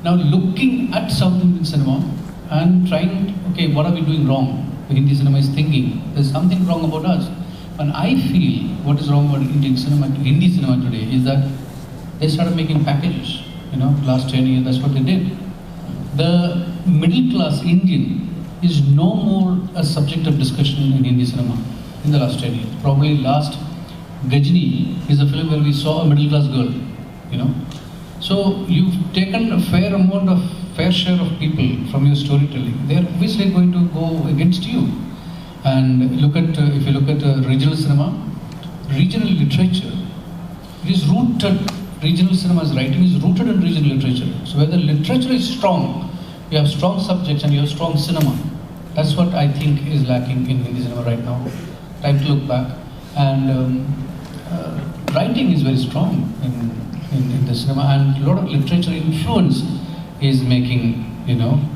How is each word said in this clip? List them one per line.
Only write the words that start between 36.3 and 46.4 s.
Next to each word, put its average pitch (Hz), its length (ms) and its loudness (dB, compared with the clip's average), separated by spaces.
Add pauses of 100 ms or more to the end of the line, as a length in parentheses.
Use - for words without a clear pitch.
at, 165 220 0
uh, 147 60 2
if 139 220 2
you 139 60 0
look 139 160 2
at, 147 160 0
uh, 131 240 2
regional 139 300 2
cinema, 143 360 2 (760)
regional 185 400 2
literature, 170 600 2 (920)
it - 80 -2
is 170 160 2
rooted, 208 640 2 (320)
regional 180 320 4
cinema's 165 400 2
writing 139 300 2
is 143 180 4
rooted - 240 2
in 190 140 2
regional 151 340 2
literature. - 500 -2
So - 120 -4
where 147 100 4
the 175 100 2
literature 202 540 2
is - 180 0
strong, - 680 -2 (340)